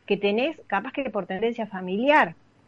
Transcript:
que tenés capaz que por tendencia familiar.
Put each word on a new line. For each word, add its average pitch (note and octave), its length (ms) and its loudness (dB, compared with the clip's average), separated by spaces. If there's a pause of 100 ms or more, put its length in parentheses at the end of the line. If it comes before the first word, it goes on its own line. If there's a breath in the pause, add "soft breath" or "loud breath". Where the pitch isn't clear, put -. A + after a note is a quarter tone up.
que G3+ 100 2
tenés G#3+ 500 0
capaz G#3 260 -4
que C4+ 180 -4
por G3 160 -4
tendencia A3 400 -2
familiar. G3+ 680 2 (320)